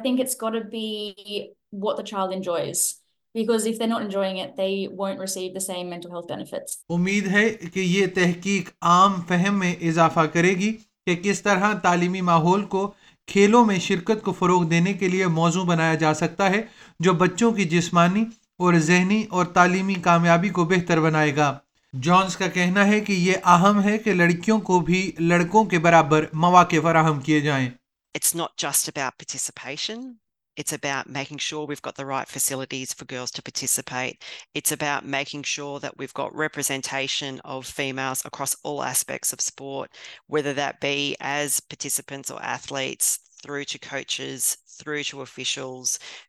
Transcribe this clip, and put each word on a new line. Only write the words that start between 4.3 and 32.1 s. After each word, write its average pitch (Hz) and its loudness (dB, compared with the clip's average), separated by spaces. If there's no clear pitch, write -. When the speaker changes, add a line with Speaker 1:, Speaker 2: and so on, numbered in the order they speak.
Speaker 1:
it, - -18
they 190 -2
won't 196 -6
receive 185 -8
the 190 -6
same 180 -8
mental 175 -14
health 175 -10
benefits. - -10
Speaker 2:
امید 196 0
ہے 214 4
کہ 190 -4
یہ 185 2
تحقیق 180 0
عام 180 4
فہم 196 2
میں 180 0
اضافہ 160 4
کرے 180 4
گی 214 2
کہ 180 2
کس 202 0
طرح 202 2
تعلیمی 180 2
ماحول 175 4
کو 196 -2
کھیلوں 214 6
میں 196 2
شرکت 214 0
کو 196 0
فروغ 180 4
دینے 170 2
کے 190 -2
لیے 190 2
موزوں 170 2
بنایا 165 2
جا 156 4
سکتا 185 0
ہے، 202 2
جو 180 4
بچوں 226 2
کی 202 0
جسمانی 180 4
اور 170 4
ذہنی 185 4
اور 180 0
تعلیمی 185 2
کامیابی 170 4
کو 170 2
بہتر 175 2
بنائے 151 2
گا۔ 143 0
جونز 180 2
کا 190 -2
کہنا 180 2
ہے 214 4
کہ 208 0
یہ 185 2
اہم 202 6
ہے 208 2
کہ 202 2
لڑکیوں 175 2
کو 180 4
بھی 170 2
لڑکوں 175 4
کے 175 2
برابر 156 6
مواقع 175 6
فراہم 160 2
کیے 151 2
جائیں۔ 139 0
Speaker 3:
It's - 0
not - -6
just - -2
about 135 -6
participation. 151 -10
It's 151 -6
about 139 -6
making 139 -10
sure 151 -8
we've 143 -10
got - -12
the 139 -10